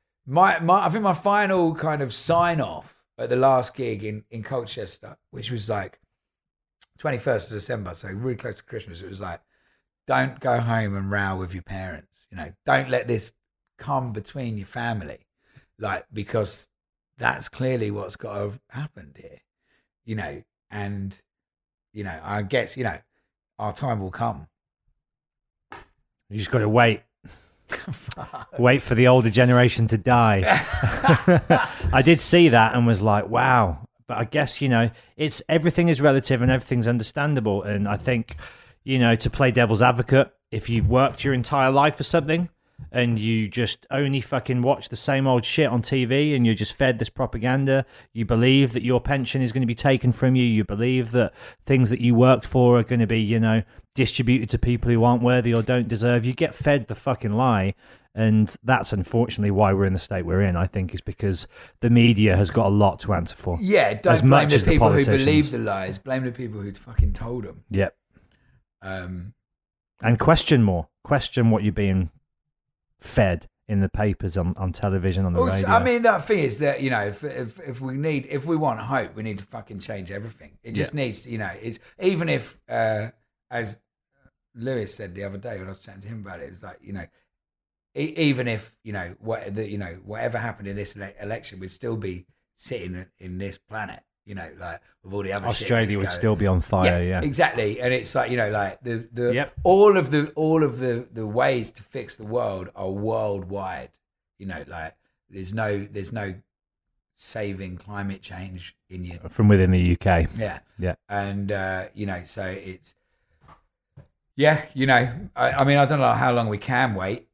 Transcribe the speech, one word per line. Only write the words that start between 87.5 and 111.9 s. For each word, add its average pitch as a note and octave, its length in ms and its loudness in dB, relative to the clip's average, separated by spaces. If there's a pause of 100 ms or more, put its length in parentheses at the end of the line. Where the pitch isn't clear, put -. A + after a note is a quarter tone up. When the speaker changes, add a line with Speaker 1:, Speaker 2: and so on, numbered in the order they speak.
Speaker 1:
e-, D3+ 220 -6
even C3+ 320 0
if, G#2+ 340 -6
you G#2+ 100 -12
know, F2+ 280 -10
what G#2+ 340 -8
the, G#2+ 140 -6
you G2+ 100 -8
know, F2+ 260 -10
whatever A2+ 340 -6
happened G#2+ 300 -10
in G2 80 -10
this G2+ 200 -10
ele-, G2 240 -14
election, G#2 400 -12
we'd F#2 100 -12
still A#2 260 -8
be F#2 300 -10 (300)
sitting F#2 480 -12 (140)
in F2+ 180 -12
this G2 220 -10
planet, G#2+ 420 -14 (240)
you G2+ 100 -18
know, E2+ 140 -14 (100)
like, E2+ 220 -14 (220)
with F#2+ 100 -16
all G2+ 100 -6
the F#2+ 120 -6
other G2+ 180 -8
shit G#2+ 120 -6
Speaker 2:
Australia A2+ 240 2
Speaker 1:
that's G#2 100 0
Speaker 2:
would G2 60 -2
Speaker 1:
going F#2+ 100 -4
Speaker 2:
still G#2+ 220 0
be G2+ 100 0
on F#2 160 2
fire, F2+ 400 0
yeah. F2+ 200 -2
Speaker 1:
Exactly. A#2+ 600 -2
And B2 100 0
it's B2 220 -4
like, B2 160 0
you B2 80 -2
know, A2 100 0
like, G2+ 340 -4
the, A#2 300 -8
the, A#2+ 220 -2
Speaker 2:
Yep. C#3 180 -4 (120)
Speaker 1:
all G3 340 8
of C#3+ 120 0
the, D3+ 260 0
all D#3 260 2
of B2+ 160 0
the, B2 340 -4
the A2 140 -8
ways A#2+ 460 0
to - 100 -20
fix - 340 -14
the A2 80 -18
world G#2+ 500 -6
are G2 160 -8
worldwide, G2 1000 -6 (480)
you G2 80 -18
know, E2+ 200 -10
like, D#2+ 280 -14 (340)
there's F#2+ 240 -14
no, G#2 380 -4
there's G2+ 220 -12
no G2+ 220 -8 (800)
saving F#2+ 600 -10
climate G2 460 -10
change F#2 520 -14 (140)
in F2+ 160 -12
your F2 140 -12 (100)
Speaker 2:
From G#2 200 4
within F#2+ 220 6
the F#2 100 4
U F2 180 4
K. F2 300 2 (100)
Speaker 1:
Yeah. G2+ 220 -8 (180)
Speaker 2:
Yeah. F2+ 160 -4 (160)
Speaker 1:
And, G2 420 -6
uh, F#2+ 400 -6